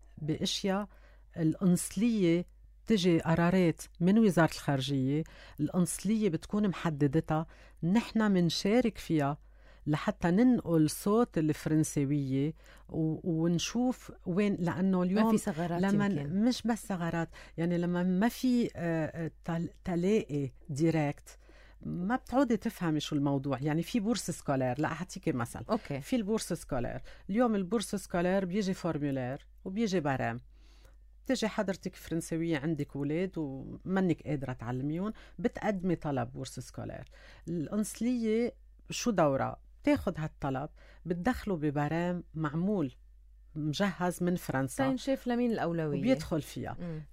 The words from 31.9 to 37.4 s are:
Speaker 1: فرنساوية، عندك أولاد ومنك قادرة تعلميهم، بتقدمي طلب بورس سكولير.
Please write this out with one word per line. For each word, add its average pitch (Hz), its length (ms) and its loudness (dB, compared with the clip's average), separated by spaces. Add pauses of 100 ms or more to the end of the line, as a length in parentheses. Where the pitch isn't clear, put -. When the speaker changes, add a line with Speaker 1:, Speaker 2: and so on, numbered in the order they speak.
Speaker 1:
فرنساوية، 165 600 -2
عندك 143 380 -4
أولاد 156 400 -2
ومنك 160 840 -2
قادرة 135 300 -4
تعلميهم، 143 600 -4 (260)
بتقدمي 185 580 -2
طلب 131 360 -4
بورس 135 280 -10
سكولير. - 440 -12 (440)